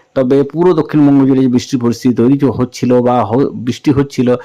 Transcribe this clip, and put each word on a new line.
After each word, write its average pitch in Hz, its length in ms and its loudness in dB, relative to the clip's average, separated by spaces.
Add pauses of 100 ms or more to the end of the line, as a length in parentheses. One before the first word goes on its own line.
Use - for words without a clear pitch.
(140)
তবে 135 280 2
পুরো 170 320 0
দক্ষিণবঙ্গ 143 520 2
জুড়ে 135 160 2
যে 131 60 2
বৃষ্টির 123 320 -2
পরিস্থিতি 120 340 -2
তৈরি 131 240 2
চ-, 139 60 0
হচ্ছিল 123 560 -2
বা 123 240 0
হ-, 117 260 -2
বৃষ্টি 113 400 -4
হচ্ছিল, 139 380 -2 (160)